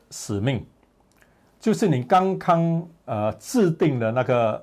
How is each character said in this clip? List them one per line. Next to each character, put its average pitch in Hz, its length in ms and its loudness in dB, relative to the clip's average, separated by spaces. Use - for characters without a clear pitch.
使 - 300 -8
命， 120 260 -4
就 220 120 0
是 208 160 0
你 127 140 2
刚 185 380 2
刚， 165 480 0
呃， 107 280 -2
制 208 360 0
定 156 300 0
的 113 120 0
那 127 120 0
个， 120 400 2